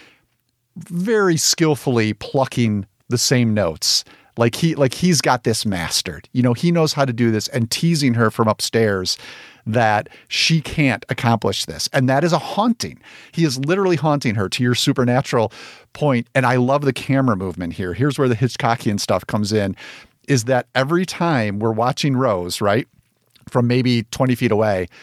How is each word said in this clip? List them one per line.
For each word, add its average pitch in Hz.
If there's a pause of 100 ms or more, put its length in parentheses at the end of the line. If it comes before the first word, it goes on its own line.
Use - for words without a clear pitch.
(760)
very 185
skillfully 131
plucking 113 (220)
the 123
same 120
notes. 90 (320)
Like 117
he, 165
like 139
he's 170
got 127
this 113
mastered. 87
You 127
know, 123
he 170
knows 165
how 143
to 127
do 117
this 107
and 117
teasing 147
her 113
from 110
upstairs 101 (480)
that 110 (200)
she -
can't 135
accomplish 113
this. -
And 131
that 135
is 170
a 170
haunting. 202 (320)
He 165
is 131
literally 180
haunting 143
her 101
to -
your 123
supernatural 123 (420)
point. 131
And 127
I 123
love 131
the 135
camera 131
movement 90
here. 90
Here's 131
where 135
the 120
Hitchcockian 113
stuff 95
comes 104
in, 101 (540)
is 127
that 123
every 160
time 120
we're 113
watching 127
Rose, 98
right, 104 (600)
from 120
maybe 123
twenty 127
feet 120
away, 101 (140)